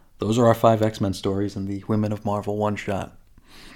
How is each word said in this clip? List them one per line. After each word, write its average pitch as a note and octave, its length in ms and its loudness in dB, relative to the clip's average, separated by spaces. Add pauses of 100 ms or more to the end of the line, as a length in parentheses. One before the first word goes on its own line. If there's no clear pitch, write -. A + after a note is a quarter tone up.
(180)
Those G#2+ 200 -2
are A#2+ 100 6
our A2+ 60 8
five A2+ 280 4
X-Men G#2+ 320 0
stories G2 420 -2
in G2 100 -6
the G2 220 -6
Women G#2+ 240 0
of G#2 140 -8
Marvel G#2 320 -4
one-shot. G#2 600 -4 (580)